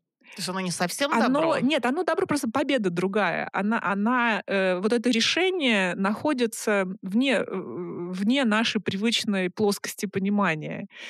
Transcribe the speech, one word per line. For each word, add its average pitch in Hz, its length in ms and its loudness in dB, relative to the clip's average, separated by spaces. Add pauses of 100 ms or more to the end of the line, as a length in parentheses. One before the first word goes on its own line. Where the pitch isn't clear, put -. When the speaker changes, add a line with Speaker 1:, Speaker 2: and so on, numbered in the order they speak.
(360)
Speaker 1:
То - 40 -12
есть 170 80 -6
оно 185 120 -4
не 180 100 -2
совсем 233 480 -2
Speaker 2:
Оно, 277 400 2
Speaker 1:
добро? - 20 -2
Speaker 2:
нет, 269 260 2
оно 311 180 0
добро, 330 220 0
просто 277 240 -2
победа 269 400 2
другая. 180 640 0
Она, 208 300 0
она, 220 640 0
э, 190 340 2
вот 214 120 2
это 240 180 2
решение 240 840 2
находится 214 920 0 (160)
вне, 233 340 2
э, - 100 0
вне 185 960 -2
нашей 220 360 0
привычной 196 680 0
плоскости - 560 -2
понимания. 190 800 -2 (240)